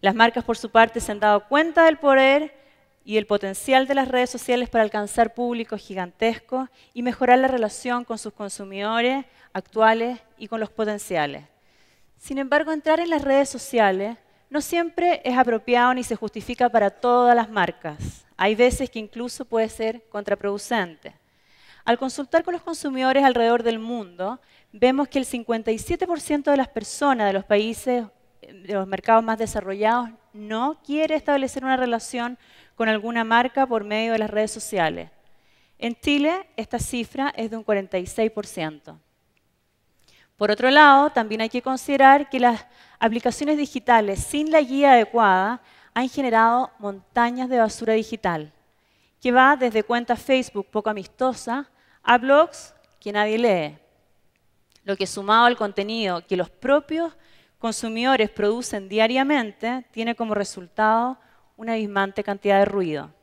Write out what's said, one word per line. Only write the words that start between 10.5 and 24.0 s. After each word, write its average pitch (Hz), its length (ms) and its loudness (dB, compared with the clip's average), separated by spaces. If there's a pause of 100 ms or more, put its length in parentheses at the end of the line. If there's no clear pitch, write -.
los 214 100 -6
potenciales. 165 760 -4 (720)
Sin 269 220 -10
embargo, 294 340 0
entrar 311 260 0
en 339 100 -4
las 311 120 0
redes 277 260 2
sociales 214 680 -2 (320)
no 285 100 -4
siempre 339 640 -2
es 247 140 -2
apropiado 240 560 2
ni 254 100 -4
se 220 140 -6
justifica 226 500 -4
para 220 220 2
todas 240 480 4
las 226 120 -2
marcas. 170 760 -4 (100)
Hay 208 200 2
veces 247 340 2
que 226 100 -10
incluso 233 460 -10
puede 226 240 0
ser 220 400 -6
contraproducente. 202 1040 -6 (720)
Al 240 140 2
consultar 277 440 -2
con 359 100 -6
los 349 100 -8
consumidores 269 600 0
alrededor 240 380 4
del 226 160 -2
mundo, 220 640 -8 (300)